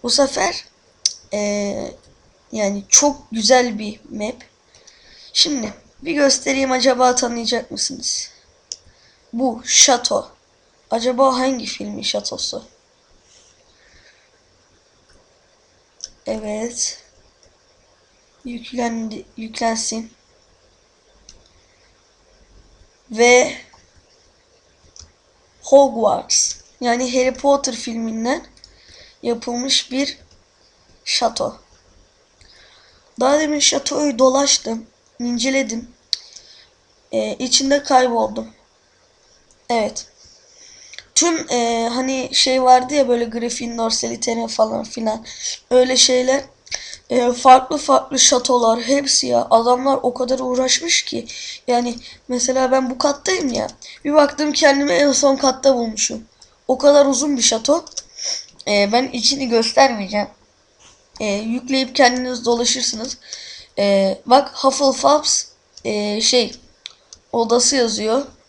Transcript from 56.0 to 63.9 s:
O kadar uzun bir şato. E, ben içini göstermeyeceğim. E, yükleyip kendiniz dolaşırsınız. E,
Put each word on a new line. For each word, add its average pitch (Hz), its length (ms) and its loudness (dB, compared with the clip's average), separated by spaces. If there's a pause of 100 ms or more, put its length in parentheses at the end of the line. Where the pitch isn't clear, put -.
O 254 100 0
kadar 285 280 6
uzun 277 300 0
bir 233 60 -2
şato. 269 420 0 (840)
E, 202 240 2
ben 262 200 2
içini 262 360 -2
göstermeyeceğim. 226 800 2 (920)
E, 214 60 -4
yükleyip 247 680 -2
kendiniz 254 480 2
dolaşırsınız. 233 720 -2 (600)
E, 196 480 2